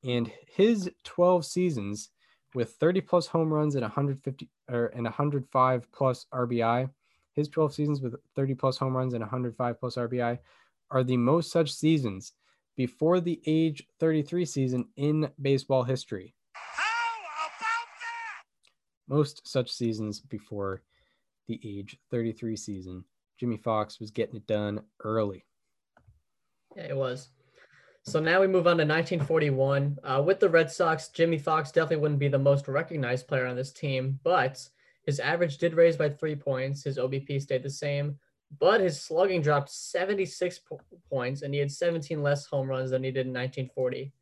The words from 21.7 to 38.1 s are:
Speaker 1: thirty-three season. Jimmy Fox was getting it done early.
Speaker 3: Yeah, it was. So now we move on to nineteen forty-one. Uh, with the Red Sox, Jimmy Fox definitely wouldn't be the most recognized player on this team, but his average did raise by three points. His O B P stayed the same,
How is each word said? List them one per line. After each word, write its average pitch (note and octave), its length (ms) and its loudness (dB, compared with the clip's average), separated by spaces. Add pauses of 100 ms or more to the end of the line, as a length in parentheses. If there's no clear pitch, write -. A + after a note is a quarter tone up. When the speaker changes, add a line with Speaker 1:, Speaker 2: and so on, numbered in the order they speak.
Speaker 1:
thirty-three A2+ 460 -4
season. F#2 480 -12 (340)
Jimmy A#2+ 160 -2
Fox G#2+ 460 -4
was G#2 100 -12
getting A2 240 -4
it G#2 120 -14
done G#2 340 0 (180)
early. G#2+ 460 -2 (1300)
Speaker 3:
Yeah, E3+ 140 -12
it C3+ 80 -4
was. C3 320 -4 (760)
So - 140 0
now E3+ 220 4
we G3 60 6
move F3+ 200 4
on F3 120 6
to D#3 40 4
nineteen D#3+ 380 2
forty-one. C#3 840 2
Uh, C3+ 220 0
with F#3+ 160 4
the G3 80 6
Red E3 200 6
Sox, D#3+ 380 0
Jimmy E3 300 2
Fox D#3 340 0
definitely D#3 300 2
wouldn't D3 180 2
be C#3+ 80 2
the C#3 100 2
most C#3 300 4
recognized C3+ 600 -2
player C3 160 0
on B2+ 100 -4
this C3 160 -6
team, C3+ 520 -4
but D#3+ 440 2 (380)
his C#3+ 160 -2
average D#3 360 0
did E3+ 160 0
raise E3 220 6
by D3 140 2
three D3+ 260 -4
points. C#3 480 -4
His C#3 140 -4
O B2+ 100 0
B C3+ 140 -2
P C#3 180 -4
stayed C3 240 -2
the C#3 60 -4
same, C#3+ 500 -4 (400)